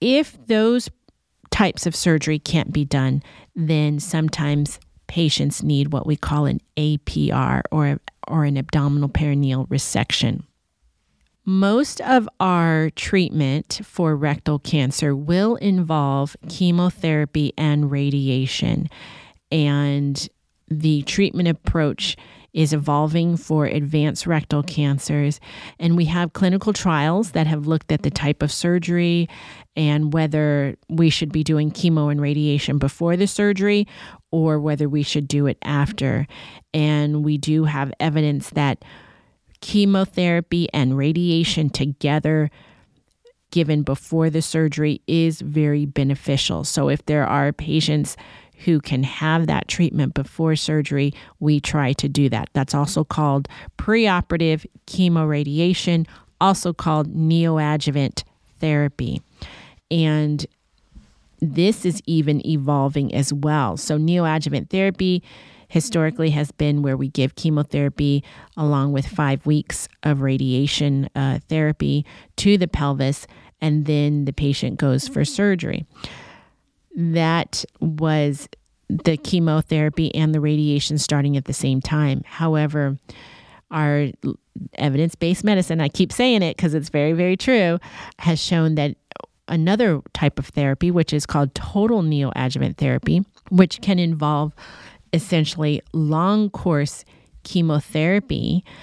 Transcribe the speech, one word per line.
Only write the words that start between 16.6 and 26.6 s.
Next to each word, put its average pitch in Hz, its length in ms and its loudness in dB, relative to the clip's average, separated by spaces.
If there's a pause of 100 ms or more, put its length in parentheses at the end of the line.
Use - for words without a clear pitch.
and 147 320 2
radiation. 139 1000 0 (600)
And 143 800 0 (400)
the 156 360 0
treatment 180 440 0
approach - 720 0 (340)
is 156 220 2
evolving 156 640 2
for 151 280 0
advanced 147 640 0
rectal 151 340 0
cancers. 147 800 -2 (400)
And 170 160 2
we 170 80 4
have 170 300 0
clinical 190 400 0